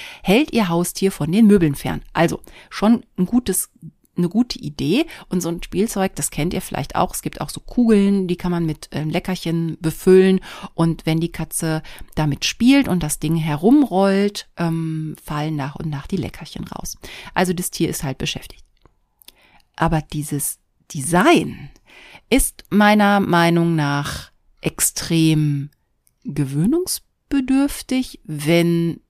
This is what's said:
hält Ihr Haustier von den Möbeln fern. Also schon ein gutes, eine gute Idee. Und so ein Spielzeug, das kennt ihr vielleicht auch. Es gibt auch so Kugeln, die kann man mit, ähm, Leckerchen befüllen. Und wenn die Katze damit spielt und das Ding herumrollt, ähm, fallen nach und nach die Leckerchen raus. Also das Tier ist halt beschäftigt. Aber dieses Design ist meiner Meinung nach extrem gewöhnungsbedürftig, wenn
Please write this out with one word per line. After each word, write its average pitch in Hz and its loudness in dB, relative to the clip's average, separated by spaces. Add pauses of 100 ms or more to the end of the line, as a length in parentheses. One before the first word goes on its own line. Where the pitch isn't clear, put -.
(240)
hält 247 2
Ihr 214 2
Haustier 175 0
von 165 -4
den 220 6
Möbeln 170 6
fern. - -6 (120)
Also 160 2 (280)
schon 214 2 (120)
ein 180 0
gutes, 233 -2 (480)
eine 175 0
gute 226 -2
Idee. 151 -2 (240)
Und 180 -2
so 170 -4
ein 175 -6
Spielzeug, 190 -2
das - -6
kennt - -2
ihr - -4
vielleicht - -8
auch. - -8
Es - -10
gibt - -10
auch - -10
so - -12
Kugeln, 202 2
die 175 -2
kann 175 -4
man 170 -2
mit, 151 -6
ähm, 151 -6
Leckerchen 165 -4
befüllen. 185 4 (320)
Und 165 0
wenn 165 0
die 165 -4
Katze 160 -6 (320)
damit 151 -2
spielt 262 4
und 175 0
das 151 -4
Ding 156 -2
herumrollt, 196 2
ähm, 160 -4
fallen 156 -4
nach 143 -6
und 160 -6
nach 143 -8
die 196 -4
Leckerchen - -8
raus. - -12 (380)
Also 185 0
das 175 -6
Tier - -2
ist - -8
halt 135 -6
beschäftigt. - -10 (1080)
Aber 160 0
dieses 147 -8 (320)
Design 175 2 (600)
ist - 0
meiner 208 6
Meinung 170 4
nach 143 -4 (300)
extrem 156 0 (520)
gewöhnungsbedürftig, 262 -2
wenn 170 0